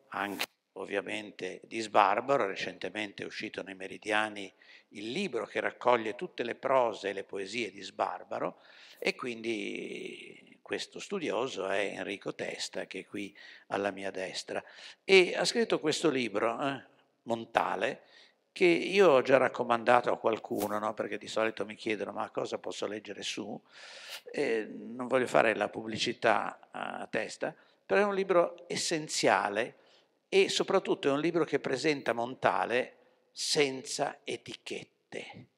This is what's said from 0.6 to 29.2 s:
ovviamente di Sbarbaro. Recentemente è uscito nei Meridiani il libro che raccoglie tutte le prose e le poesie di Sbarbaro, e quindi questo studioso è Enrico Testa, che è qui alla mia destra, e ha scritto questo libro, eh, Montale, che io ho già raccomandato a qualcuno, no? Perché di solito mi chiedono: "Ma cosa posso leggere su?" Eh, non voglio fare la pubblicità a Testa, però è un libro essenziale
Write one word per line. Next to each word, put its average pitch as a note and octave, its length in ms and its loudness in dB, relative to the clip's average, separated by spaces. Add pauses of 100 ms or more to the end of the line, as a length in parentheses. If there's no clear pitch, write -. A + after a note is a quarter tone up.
ovviamente G2 840 -6
di A2+ 160 -8
Sbarbaro. G#2+ 680 4
Recentemente F#2+ 760 -6
è F#2 40 -8
uscito G2+ 360 -8
nei F#2+ 120 -12
Meridiani G2+ 760 -2 (380)
il A2 220 -10
libro C3 340 -4
che - 160 -4
raccoglie A2 540 2
tutte - 280 -8
le A2+ 120 -4
prose A#2 560 2
e - 20 -2
le F#2+ 120 -6
poesie G2 460 -6
di G2 120 -16
Sbarbaro, G2 800 -6 (380)
e - 160 0
quindi A2+ 1500 -8
questo - 360 -8
studioso A2+ 680 -2
è G2 260 0
Enrico F#2+ 400 -6
Testa, - 520 -8
che F#2 140 -10
è F2+ 60 -12
qui G2+ 300 -10 (300)
alla G2+ 240 0
mia F#2+ 200 -6
destra, F#2 540 -6 (400)
e F#3 320 8
ha - 80 2
scritto A3+ 340 2
questo D#3+ 300 2
libro, A#2 580 0
eh, F#2 160 -4 (420)
Montale, A2+ 800 0 (460)
che - 140 0
io F3 460 6
ho C3 100 8
già C3+ 160 6
raccomandato A#2+ 760 4
a - 40 0
qualcuno, G#2+ 600 0
no? G#2+ 160 -2
Perché G#2+ 240 -6
di G#2+ 80 -14
solito A2 400 0
mi G#2+ 80 -10
chiedono: G2+ 380 -4
"Ma G#2 180 -6
cosa A#2+ 280 -4
posso - 280 -6
leggere G2+ 360 -8
su?" G#2+ 380 -6 (720)
Eh, A2+ 400 0
non A#2+ 380 -8
voglio B2 180 4
fare A2+ 300 4
la G2+ 120 0
pubblicità A2 1040 0
a F#2+ 400 -8
Testa, A2 420 -4 (320)
però G3 180 4
è - 20 6
un G3+ 100 0
libro F#3+ 540 2
essenziale A2 1080 2 (540)